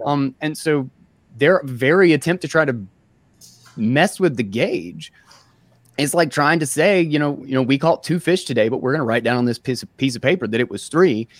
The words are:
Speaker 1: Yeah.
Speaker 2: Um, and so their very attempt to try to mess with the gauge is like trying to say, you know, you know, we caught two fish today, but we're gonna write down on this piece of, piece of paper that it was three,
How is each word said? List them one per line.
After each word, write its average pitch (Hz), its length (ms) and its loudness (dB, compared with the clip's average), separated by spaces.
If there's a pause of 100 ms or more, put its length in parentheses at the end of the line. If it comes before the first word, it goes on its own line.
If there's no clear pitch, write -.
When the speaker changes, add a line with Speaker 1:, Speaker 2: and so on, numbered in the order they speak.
Speaker 1:
Yeah. 110 60 -8
Speaker 2:
Um, 139 340 0
and 156 180 -6
so 143 320 -2 (480)
their 160 260 4
very 147 500 4
attempt 160 280 -2
to 156 60 -6
try 160 160 2
to 131 120 -2 (1000)
mess 135 420 0
with 165 180 0
the 120 60 -2
gauge 107 680 -6 (840)
is 143 160 -2
like 170 180 2
trying 147 260 2
to 151 80 -2
say, 180 340 2
you 151 180 0
know, 147 260 -2
you 135 100 -6
know, 131 80 2
we 131 160 2
caught 160 240 0
two 170 160 -2
fish 175 260 0
today, 113 240 0
but 123 100 -2
we're 127 140 -2
gonna 151 120 -2
write 113 180 0
down 117 140 0
on 123 80 0
this 120 140 -2
piece 123 260 -6
of, - 140 -20
piece 131 180 -2
of - 60 -10
paper 180 260 0
that 113 120 -2
it 123 80 -2
was - 200 -12
three, 139 400 0 (120)